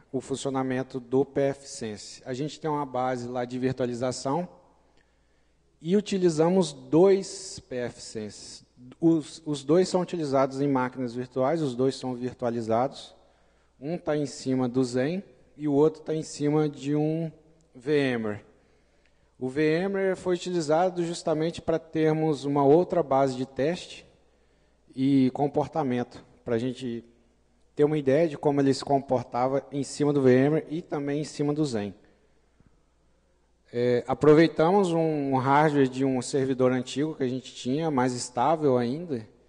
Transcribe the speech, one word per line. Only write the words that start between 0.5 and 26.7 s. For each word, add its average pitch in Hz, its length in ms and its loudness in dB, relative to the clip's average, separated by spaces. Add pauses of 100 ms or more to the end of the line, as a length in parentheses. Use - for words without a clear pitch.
do 127 240 0
P 135 180 -4
F 139 280 -4
sense? - 560 -14
A 131 80 -10
gente 139 260 -8
tem 156 100 -6
uma 147 160 -2
base 127 420 -4
lá 123 180 -6
de 123 140 -8
virtualização 131 920 -4 (1300)
e 165 160 0
utilizamos 180 800 2
dois 165 840 2
P - 160 -14
F 120 260 -8
sense. - 640 -14 (320)
Os, 165 460 2
os 143 180 -6
dois 170 260 4
são 185 120 0
utilizados 139 600 -2
em 143 60 0
máquinas 127 460 -2
virtuais, 131 480 -2
os 131 140 -2
dois 131 200 0
são 127 200 -8
virtualizados. 120 1000 -4 (640)
Um 151 180 -6
tá 156 200 -2
em 147 80 -2
cima 131 420 -2
do 127 160 2
Xen 127 380 -2 (340)
e 147 120 -8
o 143 60 0
outro 151 280 4
tá 160 140 -4
em 160 80 -4
cima 147 440 0
de 139 280 -4
um 160 360 -2 (440)
V 131 180 -4
M 131 300 2
ware. 104 220 -6 (960)
O 127 60 -4
V 131 140 -2
M 165 320 0
ware 190 240 0
foi 180 180 -2
utilizado 175 680 0
justamente 165 560 -4
pra 160 180 -2
termos 156 640 0
uma 143 220 2
outra 175 360 6
base 135 360 0
de 131 80 -6
teste - 600 -6 (880)
e 135 400 4
comportamento, 139 920 -2 (180)
pra 120 140 0
gente 120 480 -6 (680)